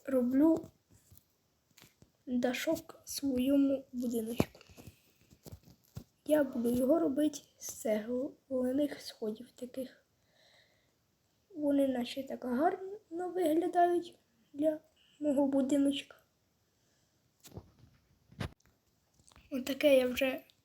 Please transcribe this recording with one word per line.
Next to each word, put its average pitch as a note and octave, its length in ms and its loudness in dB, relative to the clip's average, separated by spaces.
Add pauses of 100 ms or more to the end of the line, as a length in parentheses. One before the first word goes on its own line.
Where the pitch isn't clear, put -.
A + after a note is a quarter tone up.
роблю C4+ 640 4 (1600)
дашок B3+ 800 -2
своєму C4+ 880 0
будиночку. A#3 680 -4 (1600)
Я D4 200 4
буду A#3+ 260 -2
його B3+ 280 2
робити D4 400 0 (200)
з - 80 -16
цеглиних B3+ 1300 -4
сходів - 520 -10
таких. B3+ 520 -12 (1500)
Вони C#4+ 340 2
наче B3+ 340 -6
так B3+ 220 -10
гарно F4+ 840 -4
виглядають F4 840 2 (380)
для D#4 280 -2 (400)
мого C#4+ 260 2
будиночка. C#4 680 0 (3250)
Отаке C4+ 480 4
я B3+ 100 4
вже C4 360 -2 (200)